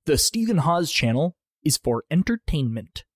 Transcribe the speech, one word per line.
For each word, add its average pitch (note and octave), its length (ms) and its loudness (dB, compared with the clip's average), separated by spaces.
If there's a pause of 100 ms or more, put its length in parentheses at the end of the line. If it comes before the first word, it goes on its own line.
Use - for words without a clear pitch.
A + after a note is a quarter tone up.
the C#3+ 120 2
Stephen A3+ 400 0
Hawes E3+ 340 0
channel C3 460 0 (260)
is D3 140 2
for A#2 340 -2
entertainment. D3+ 960 -2 (100)